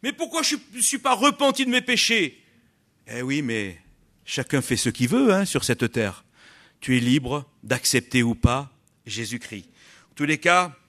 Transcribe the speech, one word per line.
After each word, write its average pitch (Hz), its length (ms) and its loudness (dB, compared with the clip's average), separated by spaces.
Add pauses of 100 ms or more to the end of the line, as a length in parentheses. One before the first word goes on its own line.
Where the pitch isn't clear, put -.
Mais 247 100 -4
pourquoi 330 300 -4
je 294 140 0 (180)
ne 247 60 -8
suis 247 180 -2
pas 269 160 2
repenti 269 500 2
de 247 60 -4
mes 247 120 2
péchés ? 226 600 0 (640)
Eh 117 160 -8
oui, 139 200 -2
mais 107 380 -4 (440)
chacun 135 380 -2
fait 123 140 -2
ce - 140 0
qu'il 123 180 0
veut, 233 240 4
hein, 190 120 2
sur 143 200 -2
cette 117 280 0
terre. 104 320 -4 (560)
Tu 127 160 0
es 123 40 4
libre 131 500 0 (120)
d'accepter 123 600 0
ou 117 120 2
pas 135 380 0 (340)
Jésus-Christ. 110 600 -10 (420)
En - 40 -20
tous 147 100 -4
les 151 140 0
cas 175 380 2 (120)